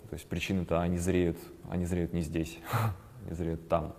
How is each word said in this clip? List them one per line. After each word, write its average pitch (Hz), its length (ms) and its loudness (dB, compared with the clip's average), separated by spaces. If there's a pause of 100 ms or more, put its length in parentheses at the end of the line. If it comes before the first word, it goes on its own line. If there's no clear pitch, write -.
То - 60 -8
есть 82 120 -12
причины-то, 85 540 2
они 87 160 2
зреют, 87 400 4 (320)
они 90 160 0
зреют 87 260 0
не 85 100 0
здесь, 80 360 -2 (160)
<laughs> 110 520 -4
они 87 120 -6
зреют 82 320 -2
там, 80 300 2